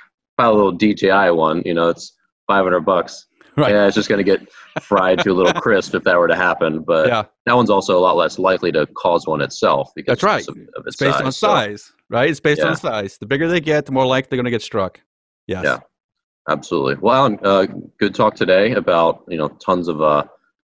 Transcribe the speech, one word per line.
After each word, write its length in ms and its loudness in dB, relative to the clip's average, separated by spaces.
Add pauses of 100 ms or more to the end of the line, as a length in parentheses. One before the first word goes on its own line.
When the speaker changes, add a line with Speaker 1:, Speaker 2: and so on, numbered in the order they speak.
(380)
Speaker 1:
file 160 2
a 0 -
little 200 2
D 200 2
J 160 0
I 220 2
one, 340 0
you 80 -4
know, 160 0
it's 260 -8 (300)
five 200 2
hundred 160 0
bucks. 440 -2 (320)
Speaker 2:
Right. 160 2
Speaker 1:
Yeah, 120 4
it's 100 2
just 120 -2
gonna 160 0
get 240 0 (340)
fried 380 0
to 120 2
a 20 4
little 200 4
Speaker 2:
<laughs> 80 -4
Speaker 1:
crisp 320 0
if 120 -4
that 120 4
were 120 2
to 80 2
happen. 460 -2
But 240 2
Speaker 2:
Yeah. 160 0 (220)
Speaker 1:
that 80 2
one's 160 2
also 280 2
a 20 4
lot 160 4
less 240 -2
likely 320 0
to 240 0
cause 320 -2
one 140 -2
itself 520 -2
because 260 -4
Speaker 2:
That's 40 -2
right. 240 -2
Speaker 1:
of, 80 -14 (200)
of 120 -14
its 80 -14
Speaker 2:
It's 0 -
based 220 -2
Speaker 1:
size, 80 -2
Speaker 2:
on 80 -4
Speaker 1:
so. 140 -2
Speaker 2:
size, 440 -2 (180)
right? 200 0
It's 100 -4
based 220 0
on 80 0
Speaker 1:
Yeah. 60 -2
Speaker 2:
size. 420 -6
The 80 -14
bigger 240 -2
they 100 0
get, 260 -2
the 60 -10
more 140 2
likely 240 0
they're 80 -4
gonna 140 -2
get 100 -2
struck. 400 -6 (460)
Yes. 180 -6
Speaker 1:
Yeah, 140 0 (680)
absolutely. 480 -4
Well, 180 0
Alan, 300 2
uh, 240 2 (320)
good 160 -2
talk 200 0
today 360 2
about, 560 0
you 100 -8
know, 120 -4
tons 400 -4
of, 120 -4
uh, 220 2
a 60 -12 (420)